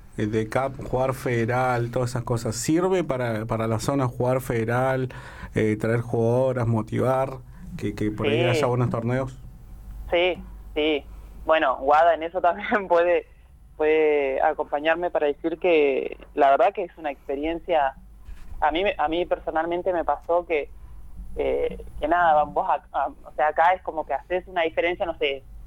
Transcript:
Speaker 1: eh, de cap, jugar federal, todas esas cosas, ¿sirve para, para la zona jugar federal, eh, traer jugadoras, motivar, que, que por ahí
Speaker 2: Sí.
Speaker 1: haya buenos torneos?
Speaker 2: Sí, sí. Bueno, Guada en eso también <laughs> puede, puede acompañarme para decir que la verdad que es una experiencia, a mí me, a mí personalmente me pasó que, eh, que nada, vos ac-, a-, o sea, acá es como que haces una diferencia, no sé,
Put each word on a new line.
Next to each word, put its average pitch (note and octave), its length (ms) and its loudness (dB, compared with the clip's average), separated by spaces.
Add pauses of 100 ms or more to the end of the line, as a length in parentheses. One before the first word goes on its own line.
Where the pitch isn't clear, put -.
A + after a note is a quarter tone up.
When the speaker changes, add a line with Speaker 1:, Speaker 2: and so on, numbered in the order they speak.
(160)
Speaker 1:
eh, A2 100 -2
de A2 220 0
cap, C3 240 -2 (180)
jugar B2+ 240 0
federal, A#2+ 760 0
todas B2 200 -2
esas B2 140 -4
cosas, A2+ 320 -2
¿sirve F3 480 2
para, A#2+ 420 -2
para A2+ 220 -2
la A2 100 2
zona C#3 300 0
jugar B2+ 320 0
federal, B2+ 680 0 (440)
eh, G#2+ 240 2
traer A2+ 220 0
jugadoras, A#2+ 680 2
motivar, A#2 680 0 (440)
que, G#2 160 -4
que G#2+ 160 -2
por A2 160 -2
ahí C3 160 2
Speaker 2:
Sí. - 60 2
Speaker 1:
haya D3 180 2
buenos B2 240 2
torneos? B2 480 -2 (720)
Speaker 2:
Sí, F3+ 320 2 (320)
sí. D3+ 300 0 (400)
Bueno, D#3 320 4
Guada D3+ 380 6
en D#3 100 -4
eso F3 160 -4
también F3+ 260 -2
<laughs> G#3 220 0
puede, E3+ 380 4 (500)
puede D3+ 680 2
acompañarme D#3 680 0
para D#3 180 0
decir E3 300 -4
que D3 580 2 (180)
la C#3+ 160 6
verdad D#3 220 6
que G3+ 120 -6
es - 120 -14
una D#3+ 160 -8
experiencia, D3+ 840 -2 (680)
a D3+ 120 2
mí E3 100 0
me, G3+ 160 0
a D3+ 80 0
mí E3+ 200 0
personalmente E3+ 640 -2
me E3+ 120 0
pasó E3+ 420 0
que, D3+ 220 -2 (680)
eh, C#3 480 -2 (160)
que D3 80 -2
nada, E3 360 6
vos D3 220 -2
ac-, D#3 160 0 (100)
a-, D3+ 160 -2
o C#3+ 280 -16
sea, D#3 120 2
acá E3 260 4
es F#3 80 -6
como D#3 220 -6
que C#3+ 100 -6
haces F3+ 340 -4
una F3+ 140 -2
diferencia, E3+ 440 -2
no E3 120 -6
sé, C3+ 260 -2 (220)